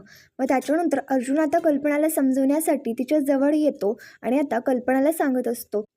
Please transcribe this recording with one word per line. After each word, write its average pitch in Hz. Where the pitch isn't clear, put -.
मग 254
त्याच्यानंतर 285
अर्जुन 269
आता 311
कल्पनाला 294
समजवण्यासाठी 277
तिच्या 262
जवळ 277
येतो 277
आणि 233
आता 285
कल्पनाला 262
सांगत 262
असतो, 214